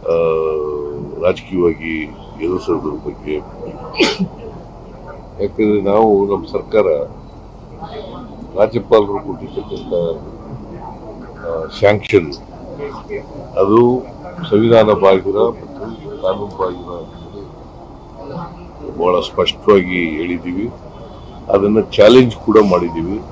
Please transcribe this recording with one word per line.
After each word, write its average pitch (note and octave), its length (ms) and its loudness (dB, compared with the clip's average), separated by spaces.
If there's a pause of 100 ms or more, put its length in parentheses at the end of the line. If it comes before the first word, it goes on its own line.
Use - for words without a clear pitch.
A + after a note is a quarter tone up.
ಆ, E2 80 2 (1120)
ರಾಜಕೀಯವಾಗಿ E2 880 0 (300)
ಎದುರಿಸೋದ್ರ E2 460 -2
ಬಗ್ಗೆ, D2+ 520 -8 (2000)
ಯಾಕಂದ್ರೆ G#2 380 2
ನಾವು, G2+ 500 4
ನಮ್ಮ E2+ 160 -2
ಸರ್ಕಾರ G#2 380 0 (1800)
ರಾಜ್ಯಪಾಲರು G#2+ 460 4
ಕೊಟ್ಟಿರ್ತಕ್ಕಂಥ, F2 1120 -6 (1300)
ಆ, D#2+ 320 -6
ಸ್ಯಾಂಕ್ಷನ್ G2 540 4 (1300)
ಅದು A#2+ 440 6 (480)
ಸಂವಿಧಾನ A2+ 340 8
ಬಾಹಿರ G2 360 6
ಮತ್ತು G#2 1040 -4
ಕಾನೂನು G2 360 -4
ಬಾಹಿರ F#2 180 -4
ಅಂತ F2 720 -14 (1500)
ಬಹಳ F2+ 220 2
ಸ್ಪಷ್ಟವಾಗಿ F2+ 920 2
ಹೇಳಿದ್ದೀವಿ. F2 600 -4 (800)
ಅದನ್ನ G2+ 300 4
ಚಾಲೆಂಜ್ A2+ 560 6
ಕೂಡ G#2+ 200 4 (140)
ಮಾಡಿದ್ದೀವಿ. F2 500 0 (120)